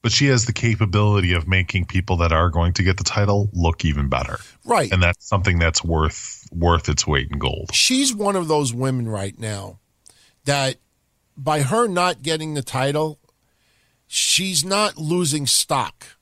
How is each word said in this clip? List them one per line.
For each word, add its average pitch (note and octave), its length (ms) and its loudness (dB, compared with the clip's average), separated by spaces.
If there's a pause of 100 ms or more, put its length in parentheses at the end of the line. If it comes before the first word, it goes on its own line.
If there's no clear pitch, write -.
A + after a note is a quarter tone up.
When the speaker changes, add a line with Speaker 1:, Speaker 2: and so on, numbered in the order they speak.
Speaker 1:
But A#2 80 0
she C#3+ 160 2
has B2+ 180 4
the A#2 80 -2
capability G#2 800 2
of E2 140 0
making F#2 380 0
people F2+ 320 0
that E2+ 140 2
are E2 180 4
going E2+ 240 0
to - 100 -2
get F#2 140 2
the - 60 -6
title G2+ 500 0
look E2+ 320 0
even C#2+ 240 0
better. C2 300 -4 (260)
Speaker 2:
Right. C#3+ 260 2
Speaker 1:
And F#2 120 2
that's F2 240 0
something F2+ 320 2
that's E2 240 0
worth, - 680 -2
worth E2+ 380 2
its D2+ 160 0
weight C#2+ 260 -2
in C#2+ 60 -6
gold. C2 360 -4
Speaker 2:
She's C4 400 2
one G3+ 220 -2
of F3 120 -2
those D3 260 0
women B2+ 340 -2
right G2+ 300 -6
now G2+ 400 -10 (680)
that C#3 320 -2 (600)
by D3+ 240 0
her G#3+ 260 0
not F3+ 360 -2
getting D#3 320 -4
the C#3 80 -4
title, C#3+ 560 -2 (880)
she's F3 580 0
not G3 320 0
losing D#3 480 0
stock. - 600 -2 (160)